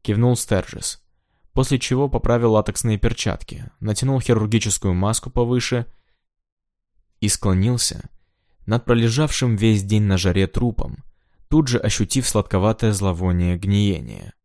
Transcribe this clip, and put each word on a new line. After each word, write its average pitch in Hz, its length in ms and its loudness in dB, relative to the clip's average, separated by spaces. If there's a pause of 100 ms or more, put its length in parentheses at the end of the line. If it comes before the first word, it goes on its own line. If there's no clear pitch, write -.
Кивнул 117 340 2
Стерджес, - 640 -4 (520)
после 131 260 2
чего 131 300 0
поправил 120 420 2
латексные 107 460 0
перчатки, - 800 -4
натянул 123 400 -2
хирургическую 107 760 0
маску 101 360 -2
повыше 120 560 -2 (1400)
и 104 80 0
склонился 104 800 -2 (560)
над 110 180 -2
пролежавшим 117 720 2
весь 107 260 4
день 104 220 2
на 98 140 2
жаре 92 300 2
трупом, - 580 -4 (420)
тут 151 220 4
же 120 80 0
ощутив - 500 0
сладковатое 107 640 0
зловоние 90 680 0
гниения. 82 760 -2 (120)